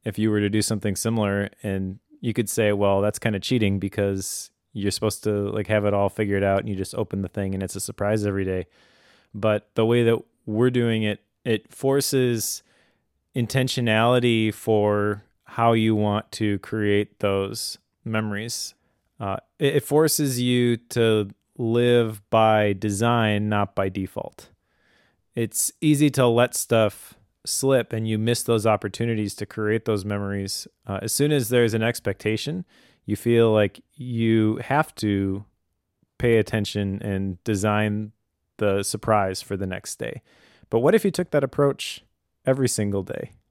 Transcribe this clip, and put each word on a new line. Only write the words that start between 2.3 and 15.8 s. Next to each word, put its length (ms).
could 160
say, 240
"Well, 280
that's 200
kinda 180
cheating 400
because 720
you're 200
supposed 320
to, 60
like, 180
have 160
it 100
all 140
figured 340
out 180
and 80
you 60
just 200
open 280
the 60
thing 260
and 80
it's 140
a 40
surprise 460
every 180
day." 220
But 400
the 120
way 180
that 140
we're 260
doing 340
it, 160
it 280
forces 880
intentionality 1040
for 720
how 280
you 220